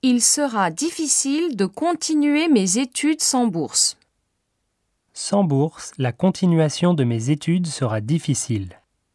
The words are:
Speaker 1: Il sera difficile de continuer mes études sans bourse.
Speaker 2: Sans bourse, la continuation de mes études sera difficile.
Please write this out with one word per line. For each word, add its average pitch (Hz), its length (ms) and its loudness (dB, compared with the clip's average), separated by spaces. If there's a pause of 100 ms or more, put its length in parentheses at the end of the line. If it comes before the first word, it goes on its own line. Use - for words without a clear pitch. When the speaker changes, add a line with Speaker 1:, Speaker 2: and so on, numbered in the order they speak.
Speaker 1:
Il 247 200 4
sera 226 480 0
difficile 294 840 -2
de 196 80 0
continuer 302 840 0
mes 196 280 4
études 294 460 -2
sans 247 240 0
bourse. 165 500 -2 (1160)
Speaker 2:
Sans 202 300 0
bourse, 143 520 -2
la 127 160 -2
continuation 175 800 2
de 143 120 2
mes 117 260 0
études 170 360 0
sera 113 340 -2
difficile. 110 800 -4 (360)